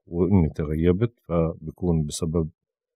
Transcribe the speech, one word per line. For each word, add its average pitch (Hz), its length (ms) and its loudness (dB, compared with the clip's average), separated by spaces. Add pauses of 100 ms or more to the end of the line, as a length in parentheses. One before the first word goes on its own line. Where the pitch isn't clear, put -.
وإني 87 420 2
تغيبت 85 720 0
فبكون 82 880 -2
بسبب 78 440 -4 (460)